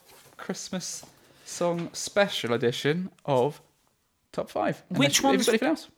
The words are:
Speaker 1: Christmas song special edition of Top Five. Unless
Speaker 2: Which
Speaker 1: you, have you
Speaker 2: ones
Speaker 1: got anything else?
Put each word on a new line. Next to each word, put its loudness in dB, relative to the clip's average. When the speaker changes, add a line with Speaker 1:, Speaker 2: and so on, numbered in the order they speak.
Speaker 1:
Christmas -10
song -4
special 0
edition 0
of 0
Top -6
Five. -2
Unless -2
Speaker 2:
Which 4
Speaker 1:
you, 0
have 6
you 6
Speaker 2:
ones 2
Speaker 1:
got 4
anything 2
else? -2